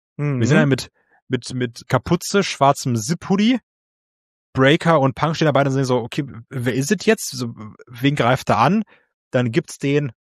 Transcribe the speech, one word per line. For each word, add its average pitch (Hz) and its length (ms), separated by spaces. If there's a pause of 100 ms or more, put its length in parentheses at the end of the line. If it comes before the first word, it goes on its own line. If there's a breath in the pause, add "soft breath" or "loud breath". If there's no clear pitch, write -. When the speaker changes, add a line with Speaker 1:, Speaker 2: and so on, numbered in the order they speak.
(180)
Speaker 1:
Mhm. 147 220
Speaker 2:
Wir 117 80
sehen 151 100
einen 151 120
mit, 131 200 (380)
mit, 127 260
mit 123 340
Kapuze, 175 560
schwarzem 135 520
Zip-Hoodie. 190 640 (920)
Breaker 151 460
und 135 140
Punk 156 220
stehen 160 100
da 151 60
beide 139 180
und 131 60
sehen 135 100
so, 127 140
„Okay, 123 260 (240)
wer 123 240
ist 139 180
es 196 140
jetzt? - 240
So, 123 240 (320)
wen 131 300
greift - 340
er 110 80
an?“ 175 260 (460 soft breath)
Dann 123 220
gibt's - 260
den, 143 360 (100)